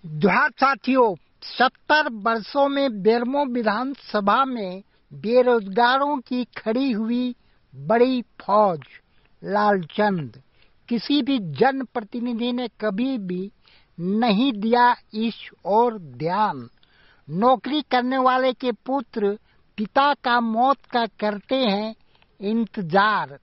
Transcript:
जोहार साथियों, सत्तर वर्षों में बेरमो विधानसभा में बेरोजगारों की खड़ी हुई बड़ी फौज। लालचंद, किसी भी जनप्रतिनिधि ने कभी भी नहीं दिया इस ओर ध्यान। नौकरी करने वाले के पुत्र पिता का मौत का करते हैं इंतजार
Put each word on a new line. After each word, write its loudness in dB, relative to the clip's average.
जोहार 2
साथियों, 2
सत्तर 0
वर्षों 0
में -2
बेरमो 2
विधानसभा 0
में -6
बेरोजगारों 2
की -4
खड़ी -2
हुई -2
बड़ी 2
फौज। 2
लालचंद, -2
किसी 0
भी 0
जनप्रतिनिधि -2
ने -4
कभी -2
भी -8
नहीं 0
दिया 4
इस -4
ओर 2
ध्यान। -4
नौकरी 0
करने 0
वाले 2
के -2
पुत्र -2
पिता 2
का -2
मौत 0
का -2
करते -4
हैं -2
इंतजार 0